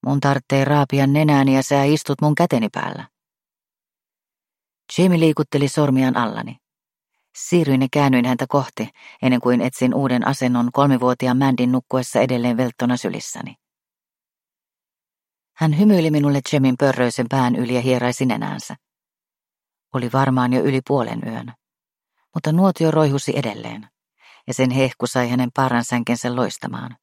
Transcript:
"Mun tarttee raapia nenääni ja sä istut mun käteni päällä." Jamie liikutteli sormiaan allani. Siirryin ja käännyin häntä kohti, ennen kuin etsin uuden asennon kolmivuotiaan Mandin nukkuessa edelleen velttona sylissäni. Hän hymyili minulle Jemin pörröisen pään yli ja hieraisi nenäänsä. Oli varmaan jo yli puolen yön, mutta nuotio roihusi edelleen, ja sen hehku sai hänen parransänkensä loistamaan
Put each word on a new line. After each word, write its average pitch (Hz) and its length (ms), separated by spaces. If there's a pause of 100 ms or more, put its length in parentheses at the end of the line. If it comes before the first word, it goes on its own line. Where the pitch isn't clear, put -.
"Mun 139 140
tarttee 135 440
raapia 139 420
nenääni 139 480
ja 135 80
sä 139 220
istut 147 360
mun 151 140
käteni 131 380
päällä." - 360 (1900)
Jamie 175 220
liikutteli 151 480
sormiaan 131 480
allani. 117 400 (800)
Siirryin 143 480
ja 131 100
käännyin 131 340
häntä 127 220
kohti, 131 400 (340)
ennen 127 180
kuin 123 200
etsin 123 340
uuden 123 320
asennon 123 460
kolmivuotiaan 127 640
Mandin 127 340
nukkuessa 127 480
edelleen 120 360
velttona 123 400
sylissäni. - 600 (2000)
Hän 156 220
hymyili 185 320
minulle 143 300 (120)
Jemin 135 260
pörröisen 127 520
pään 127 260
yli 123 180
ja 123 60
hieraisi 123 460
nenäänsä. 107 500 (1200)
Oli 123 180
varmaan 127 400
jo 127 100
yli 131 240
puolen 113 400
yön, 120 260 (840)
mutta 156 180
nuotio 170 380
roihusi 143 480
edelleen, 113 500 (580)
ja 123 80
sen 131 160
hehku 127 360
sai 123 220
hänen 123 260
parransänkensä 120 840
loistamaan 120 680